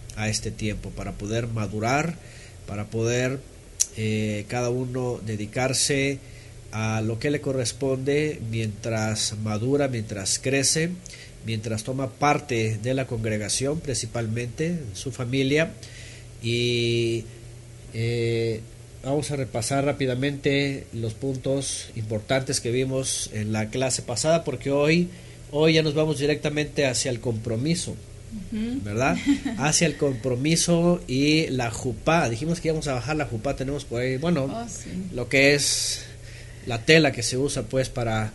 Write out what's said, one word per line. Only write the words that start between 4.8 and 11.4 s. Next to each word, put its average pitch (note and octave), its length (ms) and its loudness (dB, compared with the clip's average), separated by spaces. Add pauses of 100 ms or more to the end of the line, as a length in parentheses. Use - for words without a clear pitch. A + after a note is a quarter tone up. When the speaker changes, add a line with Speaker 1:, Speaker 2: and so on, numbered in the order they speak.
Speaker 1:
dedicarse C3 960 0 (520)
a A2 300 0
lo A2 180 -2
que D3 120 0
le C#3+ 100 0
corresponde C3+ 960 0 (100)
mientras A2 920 -2
madura, B2+ 460 2
mientras G#2+ 500 -4
crece, C#3 520 2 (540)